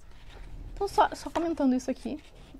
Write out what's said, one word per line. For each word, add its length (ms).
Então 140
só, 260
só 160
comentando 460
isso 160
aqui, 280